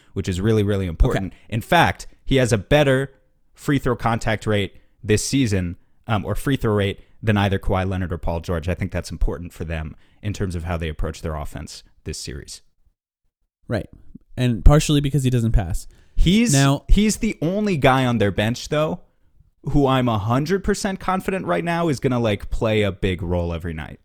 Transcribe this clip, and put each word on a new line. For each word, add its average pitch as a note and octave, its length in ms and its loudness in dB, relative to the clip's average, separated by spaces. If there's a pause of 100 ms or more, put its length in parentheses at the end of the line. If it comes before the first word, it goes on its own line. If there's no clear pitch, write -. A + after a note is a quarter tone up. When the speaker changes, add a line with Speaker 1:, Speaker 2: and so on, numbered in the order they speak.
(120)
Speaker 1:
which G2 160 -4
is F#2 120 -2
really, A2 220 4
really G2 240 0
important. F#2+ 460 0
Speaker 2:
Okay. - 160 -20
Speaker 1:
In A2 140 -4
fact, D3+ 440 2 (180)
he C3 120 2
has B2 160 2
a A2+ 60 4
better C#3 540 2 (420)
free C#3+ 240 0
throw B2 180 0
contact A2+ 500 -2
rate G#2 280 0 (280)
this G#2 220 2
season, G2 520 0 (300)
um, G#2+ 180 0
or G#2 100 -4
free C3+ 220 0
throw A2 180 0
rate, G2 260 0 (220)
than G#2 160 2
either G2 200 2
Kawhi F#2 300 0
Leonard F#2 240 -4
or E2+ 60 -4
Paul E2+ 220 -4
George. E2 280 -4
I F2+ 60 -2
think F2+ 180 -6
that's F2 180 -6
important E2+ 420 -4
for - 120 -12
them D#2+ 320 -8 (260)
in G#2 100 -6
terms F#2 220 -6
of E2 100 -6
how E2+ 120 -2
they D#2+ 140 -6
approach D#2+ 320 -6
their D#2 120 -6
offense - 480 -12 (220)
this D#2 160 -10
series. - 400 -14 (1040)
Speaker 2:
Right. - 220 -6 (480)
And B2 260 0
partially D3 380 6
because C#3 240 0
he B2 60 0
doesn't A2+ 220 0
pass. F#2+ 340 0 (300)
Speaker 1:
He's, A3 360 4
Speaker 2:
Now C#3 340 4
Speaker 1:
he's G#3 300 6
the A3 240 -4
only F#3+ 380 0
guy C3 260 4
on A#2+ 140 2
their G2+ 120 2
bench, G#2+ 380 -2
though, D#3 320 -2 (720)
who C#3 160 4
I'm C3 220 2
a A2 100 0
hundred C#3+ 440 -2
percent G3 380 -2
confident F#3 460 -4
right E3+ 180 -2
now E3+ 240 0
is C3+ 100 -2
gonna, B2+ 220 0
like, G#2+ 300 -2
play A2 320 2
a G2 100 0
big F#2 300 -4
role F2 320 -2
every E2 180 -8
night. D#2 320 -12